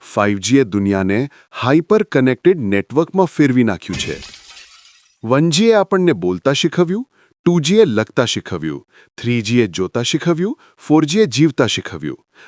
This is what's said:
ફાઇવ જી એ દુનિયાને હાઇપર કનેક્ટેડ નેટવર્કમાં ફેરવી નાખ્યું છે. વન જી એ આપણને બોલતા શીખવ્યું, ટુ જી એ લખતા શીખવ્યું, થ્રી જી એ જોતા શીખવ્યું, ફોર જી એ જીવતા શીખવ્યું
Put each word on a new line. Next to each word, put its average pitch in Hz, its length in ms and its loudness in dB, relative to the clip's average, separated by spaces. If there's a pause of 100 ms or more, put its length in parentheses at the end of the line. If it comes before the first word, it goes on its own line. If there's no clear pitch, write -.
ફાઇવ 104 460 -2
જી 131 100 4
એ 135 60 4
દુનિયાને 98 560 0 (340)
હાઇપર 165 560 0
કનેક્ટેડ 131 560 0
નેટવર્કમાં 143 720 -2
ફેરવી 127 340 2
નાખ્યું 90 320 -8
છે. 71 160 -8 (1040)
વન 143 300 2
જી 220 160 4
એ 220 120 4
આપણને 180 360 0
બોલતા 92 460 -2
શીખવ્યું, 180 420 -2 (400)
ટુ 175 140 4
જી 165 180 2
એ 220 60 6
લખતા 113 400 0
શીખવ્યું, 80 560 -6 (380)
થ્રી 120 240 -2
જી 117 180 2
એ 113 60 4
જોતા 92 360 -6
શીખવ્યું, 170 540 -2 (200)
ફોર 156 280 2
જી 156 160 -2
એ 214 60 4
જીવતા 135 400 0
શીખવ્યું 78 520 -8 (300)